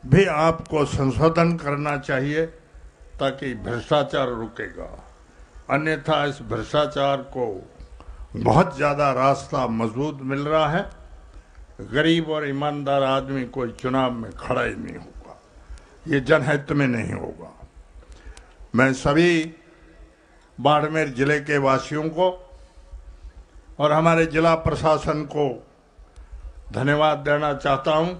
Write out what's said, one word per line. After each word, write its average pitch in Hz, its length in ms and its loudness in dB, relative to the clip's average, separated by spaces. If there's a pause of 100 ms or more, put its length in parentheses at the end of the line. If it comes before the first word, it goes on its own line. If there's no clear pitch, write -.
भी 156 180 6
आपको 160 600 2
संशोधन 160 720 2
करना 147 400 -2
चाहिए 147 500 -2 (720)
ताकि 139 340 -4
भ्रष्टाचार 127 760 -2
रुकेगा, 104 760 -10 (680)
अन्यथा 151 540 0
इस 143 180 -6
भ्रष्टाचार 139 760 -2
को 120 560 -6 (640)
बहुत 135 400 4
ज़्यादा 143 360 2
रास्ता 135 540 2
मजबूत 117 560 -2
मिल 135 180 -4
रहा 151 280 2
है। 180 220 -2 (920)
गरीब 156 500 2
और 151 180 -2
ईमानदार 139 540 0
आदमी 135 420 0
कोई 120 280 -6
चुनाव 127 380 0
में 113 220 -8
खड़ा 123 300 -2
ही 113 120 -2
नहीं 87 220 -12
होगा, - 440 -20 (680)
ये 143 120 2
जनहित 143 520 2
में 143 140 2
नहीं 113 260 -2
होगा। - 560 -12 (1080)
मैं 131 160 6
सभी 160 640 2 (1040)
बाड़मेर 151 480 4
जिले 139 320 2
के 147 180 0
वासियों 139 500 0
को 180 500 -2 (1200)
और 147 140 2
हमारे 165 340 4
जिला 160 280 4
प्रशासन 156 680 0
को 139 420 -2 (1040)
धन्यवाद 147 460 2
देना 147 360 0
चाहता 139 380 0
हूं 170 260 0